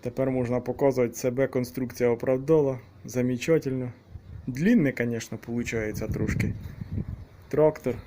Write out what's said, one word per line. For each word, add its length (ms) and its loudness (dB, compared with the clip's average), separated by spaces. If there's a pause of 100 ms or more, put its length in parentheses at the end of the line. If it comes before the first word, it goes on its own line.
Тепер 300 -2
можна 280 0
показувати 540 2
себе, 340 0
конструкція 640 -2
оправдала, 680 2 (260)
замечательно. 840 0 (560)
Длінне, 440 4
конечно, 460 -4
получається 720 -4
трошки. 460 0 (960)
Трактор, 460 2 (120)